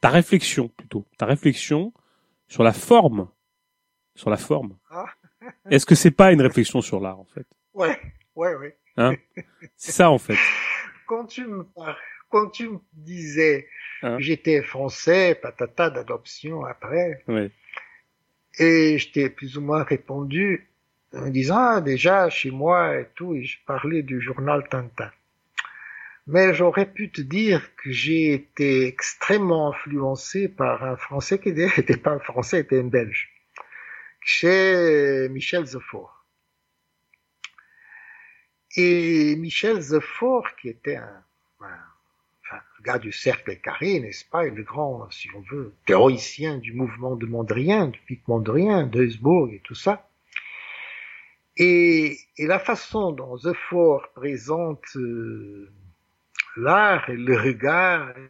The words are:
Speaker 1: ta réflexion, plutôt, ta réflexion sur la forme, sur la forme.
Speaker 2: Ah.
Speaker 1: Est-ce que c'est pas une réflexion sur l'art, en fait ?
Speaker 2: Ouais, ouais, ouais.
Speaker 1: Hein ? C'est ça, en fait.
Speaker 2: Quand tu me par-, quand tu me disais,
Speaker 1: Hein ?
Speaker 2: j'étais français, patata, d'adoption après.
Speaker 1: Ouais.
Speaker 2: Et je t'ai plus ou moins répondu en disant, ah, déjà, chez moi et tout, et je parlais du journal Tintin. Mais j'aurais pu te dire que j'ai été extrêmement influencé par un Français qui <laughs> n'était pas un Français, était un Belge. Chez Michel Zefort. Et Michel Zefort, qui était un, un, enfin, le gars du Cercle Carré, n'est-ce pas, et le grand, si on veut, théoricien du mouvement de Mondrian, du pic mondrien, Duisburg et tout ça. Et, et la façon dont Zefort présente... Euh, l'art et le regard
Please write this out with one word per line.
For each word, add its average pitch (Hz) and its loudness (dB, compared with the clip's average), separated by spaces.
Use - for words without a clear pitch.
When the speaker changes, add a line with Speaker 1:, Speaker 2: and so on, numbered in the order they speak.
Speaker 1:
ta 123 6
réflexion, 147 2
plutôt, - -12
ta 110 -2
réflexion 147 0
sur - 0
la 117 6
forme, 123 4
sur - -4
la 107 0
forme. 120 -4
Speaker 2:
Ah. 180 -12
Speaker 1:
Est-ce 143 6
que 175 10
c'est 170 8
pas 190 10
une 147 8
réflexion 127 2
sur 98 -4
l'art, 95 -8
en 95 -20
fait ? - -16
Speaker 2:
Ouais, 180 -2
ouais, 170 -2
ouais. 139 -16
Speaker 1:
Hein ? 127 4
C'est - -12
ça, 175 8
en 131 6
fait. 107 -2
Speaker 2:
Quand 233 -6
tu 247 -12
me 196 -10
par-, 160 -12
quand 214 2
tu 233 -10
me 202 -12
disais, 156 -2
Speaker 1:
Hein ? 120 -4
Speaker 2:
j'étais 151 0
français, 160 2
patata, 127 -4
d'adoption 127 -10
après. 139 -6
Speaker 1:
Ouais. 107 -2
Speaker 2:
Et 160 4
je - -6
t'ai 139 0
plus 135 -14
ou 147 -8
moins 143 -2
répondu 143 -4
en 131 -8
disant, 131 0
ah, 233 2
déjà, 165 2
chez - -4
moi 151 0
et 123 -8
tout, 175 -8
et 127 -6
je - -12
parlais 151 -4
du 131 -6
journal 135 -4
Tintin. 120 -8
Mais 180 4
j'aurais 180 2
pu 208 -10
te - -12
dire 180 0
que - -12
j'ai 156 0
été 135 0
extrêmement 165 0
influencé 143 -4
par 127 -2
un 127 -4
Français 143 -4
qui 196 -2
<laughs> - -
n'était 160 0
pas 156 0
un 143 -4
Français, 143 -2
était 135 0
un 123 0
Belge. 117 -2
Chez 165 4
Michel 143 -4
Zefort. - -16
Et 165 2
Michel 175 -2
Zefort, 156 -2
qui 127 -12
était 143 -8
un, 104 -18
un, 101 -20
enfin, - -16
le 107 -20
gars 123 -4
du 107 -10
Cercle 113 -4
Carré, 175 -4
n'est-ce 107 -12
pas, 165 -2
et 135 -4
le 107 -12
grand, 120 -8
si - -16
on 104 -16
veut, 117 -12
théoricien 139 2
du 113 -12
mouvement 123 -6
de 113 -8
Mondrian, 120 0
du 120 -10
pic - -14
mondrien, 143 2
Duisburg 120 2
et 101 -18
tout 117 -16
ça. 202 -4
Et, 170 4
et 151 -4
la 185 0
façon 202 -4
dont 127 -12
Zefort 160 0
présente... 143 -6
Euh, 110 -10
l'art 165 2
et 120 -6
le 123 0
regard 139 0